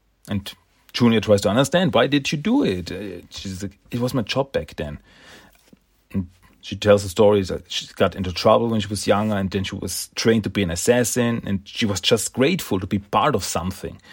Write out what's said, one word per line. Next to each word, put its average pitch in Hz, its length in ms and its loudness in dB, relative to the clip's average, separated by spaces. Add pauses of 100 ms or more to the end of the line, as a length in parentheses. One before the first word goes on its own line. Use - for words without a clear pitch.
(280)
And 101 240 -6 (400)
Junior 117 280 4
tries 104 220 4
to 104 60 0
understand, 139 460 2
"Why 123 120 6
did 139 240 0
you 160 80 -2
do 226 240 2
it?" 90 300 -2
Uh, 90 380 -10
she's 95 320 -10
like, - 160 -10 (120)
"It 120 100 -6
was - 120 -2
my 127 100 -2
job - 300 -4
back 80 240 -6
then." 73 220 -8 (1120)
And 95 160 -4 (320)
she - 160 -12
tells 101 260 4
the 98 60 -6
story 104 340 4
that 85 300 -8
she - 220 -8
got 95 200 0
into 92 180 -6
trouble 113 360 4
when 113 120 0
she 98 80 -6
was 104 180 -6
younger, 107 300 2
and 95 140 -2
then 95 140 -2
she 98 120 -8
was - 380 -8
trained 113 300 2
to 95 60 -4
be 101 120 0
an 87 80 0
assassin, 117 760 0
and 98 180 -2
she - 220 -4
was 101 140 -4
just - 320 0
grateful 131 480 0
to 107 60 -6
be 101 120 -2
part 110 360 0
of 101 100 -4
something, 87 560 -8 (120)